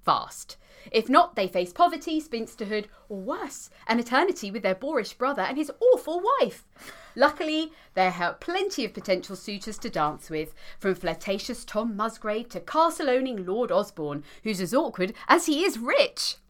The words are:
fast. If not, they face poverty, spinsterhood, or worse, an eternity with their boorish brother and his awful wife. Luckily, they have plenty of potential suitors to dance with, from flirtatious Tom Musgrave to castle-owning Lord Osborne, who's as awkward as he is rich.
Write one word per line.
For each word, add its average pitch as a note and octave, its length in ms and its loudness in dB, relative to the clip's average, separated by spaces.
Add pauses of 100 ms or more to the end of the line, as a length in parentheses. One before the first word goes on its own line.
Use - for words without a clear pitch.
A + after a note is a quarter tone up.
fast. - 540 -2 (340)
If A3+ 180 2
not, E4 260 6
they F#3+ 140 0
face F3+ 240 -2
poverty, D#4+ 480 0
spinsterhood, G#3+ 640 -6 (240)
or G3+ 100 -8
worse, C#4 500 -8 (180)
an A3+ 120 2
eternity B3 520 0
with G#3 120 -6
their F#3+ 120 2
boorish C4 380 -4
brother B3+ 280 -2
and B3+ 160 -2
his D4 140 -4 (100)
awful F4+ 400 4 (180)
wife. - 260 0 (500)
Luckily, D#4 580 0 (200)
they F#3 160 4
have F3 300 -2
plenty D4+ 460 -2
of G3 80 -8
potential F#3+ 420 -2
suitors G3+ 440 -10
to A#3+ 100 -6
dance D3+ 400 -2
with, D#3 240 -6 (260)
from F#3+ 160 0
flirtatious G3 680 -4
Tom A3 320 -2
Musgrave A3 520 -4
to F#3 120 -8
castle-owning C4 840 2
Lord G#3 260 0
Osborne, D3 520 0 (200)
who's G3+ 180 -2
as F3+ 120 -2
awkward A3+ 400 2 (140)
as E4+ 200 8
he D#4 180 2
is C#4 140 2
rich. - 580 0 (120)